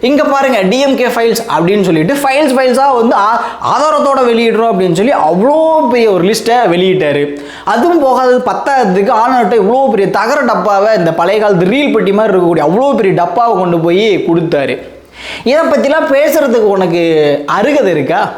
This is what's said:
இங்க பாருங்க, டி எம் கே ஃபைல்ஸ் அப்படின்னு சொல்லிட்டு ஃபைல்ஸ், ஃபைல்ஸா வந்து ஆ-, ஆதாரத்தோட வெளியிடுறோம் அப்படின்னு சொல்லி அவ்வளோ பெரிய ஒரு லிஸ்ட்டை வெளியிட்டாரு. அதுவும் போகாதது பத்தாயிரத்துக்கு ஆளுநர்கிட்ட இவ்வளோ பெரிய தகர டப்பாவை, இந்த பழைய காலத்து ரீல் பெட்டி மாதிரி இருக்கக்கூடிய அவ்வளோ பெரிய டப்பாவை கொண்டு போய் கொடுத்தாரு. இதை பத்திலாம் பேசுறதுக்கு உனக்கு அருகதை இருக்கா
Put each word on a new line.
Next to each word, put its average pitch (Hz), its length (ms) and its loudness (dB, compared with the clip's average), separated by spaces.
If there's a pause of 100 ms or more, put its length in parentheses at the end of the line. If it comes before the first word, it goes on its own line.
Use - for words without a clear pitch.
இங்க 285 120 2 (120)
பாருங்க, 269 260 0 (120)
டி 247 140 0
எம் 269 140 0
கே 240 160 0
ஃபைல்ஸ் 233 260 0 (140)
அப்படின்னு 175 340 0
சொல்லிட்டு 160 320 0
ஃபைல்ஸ், 269 360 0
ஃபைல்ஸா 262 280 2 (140)
வந்து 233 240 2
ஆ-, 226 180 0 (320)
ஆதாரத்தோட 277 560 0
வெளியிடுறோம் 226 420 0
அப்படின்னு 185 300 0
சொல்லி 254 140 2 (140)
அவ்வளோ 214 280 2 (340)
பெரிய 240 240 2
ஒரு 170 140 0
லிஸ்ட்டை 226 280 0 (160)
வெளியிட்டாரு. 175 500 0 (500)
அதுவும் 320 320 2
போகாதது 254 340 2 (120)
பத்தாயிரத்துக்கு 202 680 0
ஆளுநர்கிட்ட 240 440 0
இவ்வளோ 247 200 2 (100)
பெரிய 196 140 0 (120)
தகர 240 200 0 (140)
டப்பாவை, 202 480 0
இந்த 165 180 0
பழைய 190 240 2
காலத்து 185 300 2
ரீல் 285 240 0
பெட்டி 196 220 0
மாதிரி 165 140 0
இருக்கக்கூடிய 175 360 0
அவ்வளோ 247 200 0 (120)
பெரிய 190 200 0
டப்பாவை 233 400 0
கொண்டு 175 240 0
போய் 185 220 0 (220)
கொடுத்தாரு. 147 460 -2 (760)
இதை 302 100 2 (100)
பத்திலாம் 294 440 0
பேசுறதுக்கு 277 520 2 (100)
உனக்கு 175 240 0 (580)
அருகதை 262 360 0
இருக்கா 151 240 -2 (180)